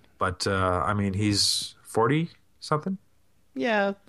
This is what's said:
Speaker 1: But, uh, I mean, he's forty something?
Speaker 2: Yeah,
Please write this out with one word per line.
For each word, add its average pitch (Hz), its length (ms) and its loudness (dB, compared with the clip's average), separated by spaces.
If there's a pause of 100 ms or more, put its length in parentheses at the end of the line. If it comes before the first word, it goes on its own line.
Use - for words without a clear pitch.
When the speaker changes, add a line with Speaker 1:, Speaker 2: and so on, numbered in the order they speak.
(180)
Speaker 1:
But, 92 300 -2
uh, 92 380 0
I 98 100 0
mean, 101 180 0
he's 101 720 0
forty 143 460 2 (300)
something? 170 380 -4 (560)
Speaker 2:
Yeah, 214 400 0 (160)